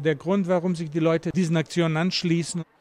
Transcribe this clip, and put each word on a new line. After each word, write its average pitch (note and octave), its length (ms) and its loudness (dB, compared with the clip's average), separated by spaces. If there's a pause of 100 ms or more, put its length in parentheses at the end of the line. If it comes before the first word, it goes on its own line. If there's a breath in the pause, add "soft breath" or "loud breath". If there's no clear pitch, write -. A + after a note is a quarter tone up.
der D#3 120 2
Grund, F3+ 320 -2
warum F3+ 280 0
sich D#3+ 140 -6
die D#3 100 -2
Leute E3 320 2
diesen E3 260 2
Aktionen D#3+ 400 0
anschließen. E3+ 680 0 (180)